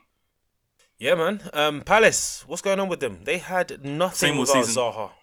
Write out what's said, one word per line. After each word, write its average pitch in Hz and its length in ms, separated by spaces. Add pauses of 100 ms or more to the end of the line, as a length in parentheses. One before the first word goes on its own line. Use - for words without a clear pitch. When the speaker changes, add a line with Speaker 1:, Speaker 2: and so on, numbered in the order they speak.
(1000)
Speaker 1:
Yeah, 139 180
man. 185 360
Um, 151 300
Palace, 196 640
what's 165 160
going 196 160
on 196 100
with 175 120
them? 101 240
They 156 140
had 165 460
nothing 170 440
Speaker 2:
Same 143 100
old 123 100
Speaker 1:
without 135 180
Speaker 2:
season. 117 160
Speaker 1:
Zaha. 107 280 (120)